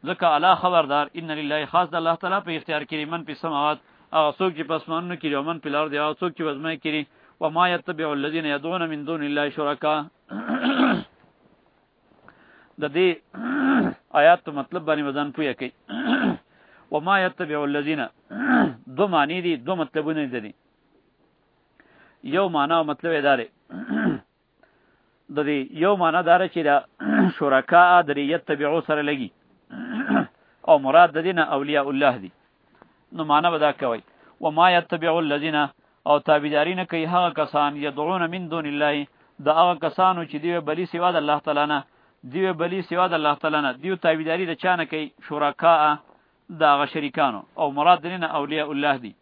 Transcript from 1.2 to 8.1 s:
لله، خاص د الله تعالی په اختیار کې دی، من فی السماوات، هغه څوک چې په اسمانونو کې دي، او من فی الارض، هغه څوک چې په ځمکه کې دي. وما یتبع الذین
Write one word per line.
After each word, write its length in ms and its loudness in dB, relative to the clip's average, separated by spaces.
لله، 340 -4
خاص 240 0
د 60 -8
الله 200 0
تعالی 260 -4
په 100 -10
اختیار 300 -6
کې 160 -10
دی، 80 -6
من 180 -8
فی 80 -12
السماوات، 460 -2
هغه 180 2
څوک 220 -2
چې 120 -8
په 100 -4
اسمانونو 400 -6
کې 140 -8
دي، 60 -2
او 80 -2
من 160 -6
فی 100 -10
الارض، 240 -2
هغه 260 -2
څوک 140 -4
چې 100 -8
په 100 -2
ځمکه 280 -8
کې 100 -4
دي. 160 -4
وما 280 0
یتبع 400 -4
الذین 360 -4